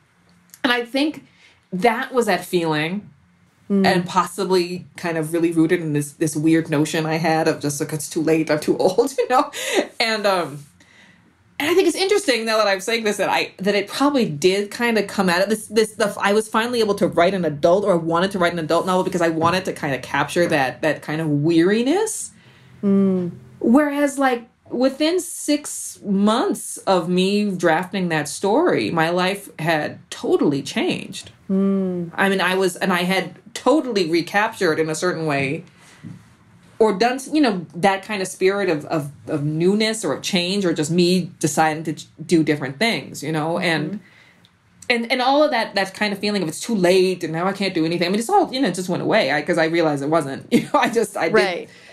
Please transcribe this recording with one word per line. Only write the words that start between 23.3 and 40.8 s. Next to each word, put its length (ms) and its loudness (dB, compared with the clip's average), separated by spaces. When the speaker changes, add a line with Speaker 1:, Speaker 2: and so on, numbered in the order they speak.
Speaker 1:
Whereas, 580 4
like, 300 0
within 500 0
six 840 -6
months 760 0
of 300 0
me 420 0
drafting 580 0
that 200 0
story, 600 0
my 200 2
life 480 -2
had 400 -2
totally 520 0
changed. 680 -6
Speaker 2:
Mm. 640 0
Speaker 1:
I 160 0
mean, 100 0
I 140 0
was, 220 0
and 160 -2
I 100 0
had 320 -2
totally 560 0
recaptured 720 0
in 100 0
a 60 -4
certain 320 -2
way, 380 -2
or 160 4
done, 240 0
you 100 2
know, 320 0
that 300 0
kind 180 -6
of 60 -4
spirit 420 0
of, 160 -4
of, 240 -4
of 180 -4
newness 600 0
or 100 0
of 80 -8
change, 420 -2
or 80 2
just 180 -2